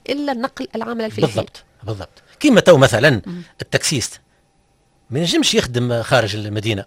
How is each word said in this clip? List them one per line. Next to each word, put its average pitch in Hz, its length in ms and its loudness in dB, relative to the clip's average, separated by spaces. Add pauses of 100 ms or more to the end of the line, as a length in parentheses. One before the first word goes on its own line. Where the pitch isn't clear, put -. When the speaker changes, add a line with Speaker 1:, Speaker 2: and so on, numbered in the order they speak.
Speaker 1:
إلا 285 240 -4
نقل 262 420 -6
العمل 226 300 -8
الفلاحي. 214 300 -2
Speaker 2:
بالضبط، - 300 -8 (180)
بالضبط. 101 400 -12 (180)
كيما 240 200 6
تو 175 160 8
مثلًا 127 500 4
Speaker 1:
مم. 175 160 -12 (200)
Speaker 2:
التاكسيست - 580 -4 (920)
ما 120 80 -4
ينجمش 196 360 0
يخدم 120 480 -2
خارج 110 340 0
المدينة. 104 500 -4